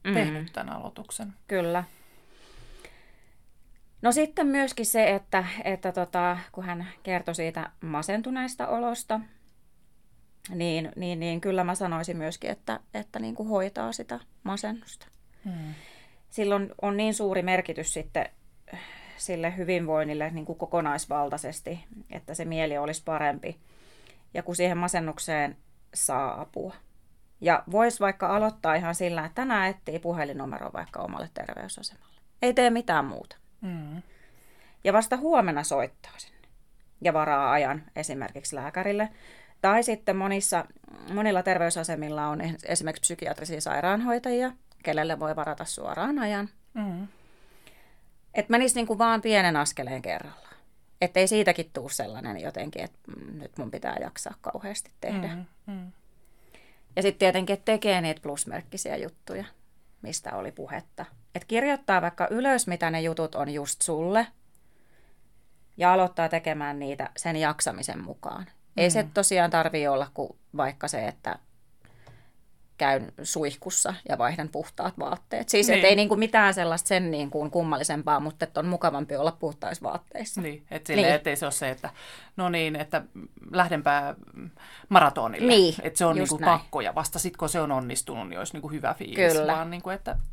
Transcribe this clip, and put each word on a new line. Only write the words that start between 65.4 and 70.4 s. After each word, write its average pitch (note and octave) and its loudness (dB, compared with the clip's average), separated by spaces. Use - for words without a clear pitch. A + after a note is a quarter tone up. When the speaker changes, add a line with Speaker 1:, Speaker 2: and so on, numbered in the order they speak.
Speaker 1:
ja F3+ 8
aloittaa F3+ 4
tekemään D3+ -2
niitä C#3 -6
sen E3 -2
jaksamisen D3+ -2
mukaan. - -12
Ei F3 6
se G#3 4
Speaker 2:
Mm. D3+ -12
Speaker 1:
tosiaan F3+ 4
tarvii D#3+ 2
olla C#3 2
kuin - -8